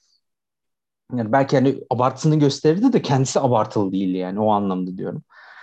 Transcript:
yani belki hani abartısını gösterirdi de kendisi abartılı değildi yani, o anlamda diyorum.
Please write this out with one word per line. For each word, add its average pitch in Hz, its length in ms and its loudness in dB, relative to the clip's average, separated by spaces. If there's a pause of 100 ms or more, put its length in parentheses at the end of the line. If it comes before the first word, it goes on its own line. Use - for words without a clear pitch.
(1160)
yani 113 160 -2
belki 135 240 2
hani 135 340 2
abartısını 127 480 0
gösterirdi 156 540 2
de 196 100 2
kendisi 135 380 0
abartılı 110 520 0
değildi 95 260 -2
yani, 92 220 -6
o 107 120 2
anlamda 95 460 -2
diyorum. 98 240 -8 (400)